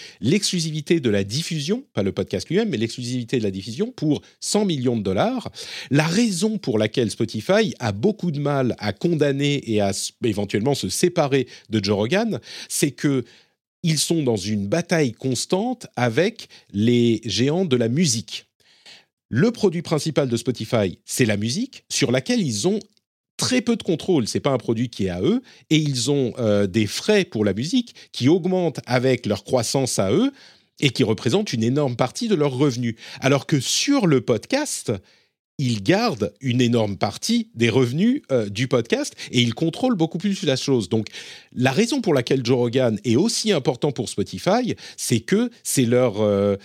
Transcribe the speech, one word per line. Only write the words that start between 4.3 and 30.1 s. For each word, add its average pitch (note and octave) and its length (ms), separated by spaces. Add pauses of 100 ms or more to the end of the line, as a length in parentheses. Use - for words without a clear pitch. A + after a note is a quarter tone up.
cent G#3 260
millions C3 320
de G#2+ 40
dollars. C#3 480 (400)
La D3 160
raison G#3 540
pour A2 180
laquelle A2 320
Spotify D3+ 680
a A#2 120
beaucoup F3 380
de C#3+ 100
mal C#3 380
à G#2 160
condamner C#3+ 800
et G#2 100
à G2 100
s-, - 200 (120)
éventuellement G#2+ 520
se G2+ 140
séparer C#3+ 580 (240)
de G#2+ 120
Joe G2+ 120
Rogan, D3 440 (300)
c'est D3 220
que C3+ 320 (580)
ils D#3+ 180
sont E3 220
dans B2 160
une G2+ 300
bataille D#3+ 460
constante F#3+ 840
avec B2 540 (220)
les A#2 540
géants C3+ 400
de B2+ 120
la A#2 100
musique. B2 560 (840)
Le F3 220
produit F3 300
principal D3 480
de A#2 80
Spotify, A2+ 680
c'est - 220
la G#2+ 100
musique, B2 540
sur B2+ 220
laquelle G#3+ 300
ils A#2 260
ont G#3 120 (580)
très B3 240
peu A#3 140
de - 80
contrôle. D#3 440
C'est - 120
pas C#3+ 120
un B2+ 60
produit A#2+ 320
qui - 160
est F#2 40
à F2 120
eux. G#3+ 200 (280)
Et D#3 80
ils C#3 340
ont, C3 280
euh, G#2 280
des G#2 200
frais G#3 380
pour G#2+ 200
la G2 80
musique F#3 420 (160)
qui B2 160
augmentent F3+ 580
avec B2+ 400
leur G2+ 180
croissance B2+ 560
à G2 120